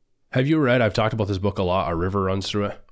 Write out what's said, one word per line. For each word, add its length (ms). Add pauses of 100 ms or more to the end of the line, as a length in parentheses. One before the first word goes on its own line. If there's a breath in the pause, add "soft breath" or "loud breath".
(320)
Have 160
you 120
read, 220
I've 120
talked 200
about 140
this 100
book 220
a 40
lot, 280
A 40
River 280
Runs 260
Through 160
It? 160 (100)